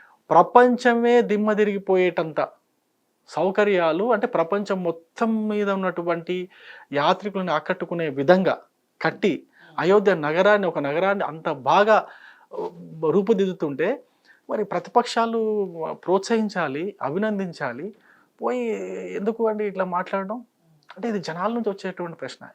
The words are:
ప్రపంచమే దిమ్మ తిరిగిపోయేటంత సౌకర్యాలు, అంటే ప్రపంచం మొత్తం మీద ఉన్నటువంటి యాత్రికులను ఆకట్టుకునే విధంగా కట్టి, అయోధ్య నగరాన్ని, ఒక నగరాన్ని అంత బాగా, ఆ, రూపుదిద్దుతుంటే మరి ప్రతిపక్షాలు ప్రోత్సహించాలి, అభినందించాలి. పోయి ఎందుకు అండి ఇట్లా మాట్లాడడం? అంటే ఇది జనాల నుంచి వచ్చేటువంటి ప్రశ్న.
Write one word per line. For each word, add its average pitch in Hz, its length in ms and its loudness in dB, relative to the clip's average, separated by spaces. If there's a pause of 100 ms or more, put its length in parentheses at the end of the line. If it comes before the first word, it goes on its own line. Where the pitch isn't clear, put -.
(300)
ప్రపంచమే 240 920 6
దిమ్మ 208 320 0
తిరిగిపోయేటంత 185 960 0 (840)
సౌకర్యాలు, 190 840 2
అంటే 214 140 2
ప్రపంచం 190 560 0
మొత్తం 214 640 -2
మీద 208 220 -2
ఉన్నటువంటి 180 800 -2 (440)
యాత్రికులను 185 600 0
ఆకట్టుకునే 165 560 -4
విధంగా 143 520 2 (400)
కట్టి, 160 460 -2 (320)
అయోధ్య 190 360 4
నగరాన్ని, 185 520 2
ఒక 160 120 -2
నగరాన్ని 156 460 0
అంత 190 240 -6
బాగా, 170 580 4 (460)
ఆ, - 160 -8 (400)
రూపుదిద్దుతుంటే 185 920 0 (460)
మరి 226 140 -2
ప్రతిపక్షాలు 226 760 -2 (640)
ప్రోత్సహించాలి, 190 960 0
అభినందించాలి. 175 920 -4 (480)
పోయి 240 200 -2 (540)
ఎందుకు 226 320 -2
అండి 214 180 -2
ఇట్లా 185 200 -4
మాట్లాడడం? 196 600 -4 (500)
అంటే 208 140 -6
ఇది 208 100 -2
జనాల 175 340 -4
నుంచి 226 160 -2
వచ్చేటువంటి 180 480 -8
ప్రశ్న. - 380 -14